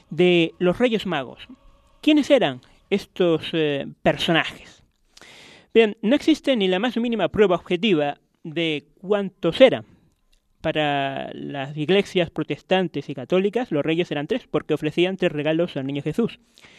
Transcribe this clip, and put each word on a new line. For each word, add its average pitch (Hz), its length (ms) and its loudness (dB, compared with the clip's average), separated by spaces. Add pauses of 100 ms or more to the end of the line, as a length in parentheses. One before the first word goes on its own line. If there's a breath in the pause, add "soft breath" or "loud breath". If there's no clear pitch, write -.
de 170 480 2
los 175 220 0
Reyes 226 260 0
Magos. 135 420 -8 (540)
¿Quiénes 294 300 4
eran 156 300 2 (280 soft breath)
estos, 175 640 0
eh, 147 320 -2 (160)
personajes? - 840 -2 (920 loud breath)
Bien, 226 280 4
no 220 140 2
existe 285 400 0
ni 196 120 0
la 185 120 0
más 233 180 -2
mínima 226 320 -2
prueba 190 260 4
objetiva 170 640 0 (240)
de 160 420 -4 (140)
cuántos 185 600 -2
eran. 139 240 4 (760)
Para 143 720 -2
las 143 440 -10
iglesias 175 540 0
protestantes 156 760 -4
y 143 40 -8
católicas, 190 580 -2
los 143 140 -2
reyes 165 260 -2
eran 147 160 -4
tres, 240 220 -6
porque 156 240 -2
ofrecían 170 420 -2
tres 180 160 0
regalos 156 460 -2
al 135 80 -6
niño 139 160 -6
Jesús. 156 380 -2 (400 soft breath)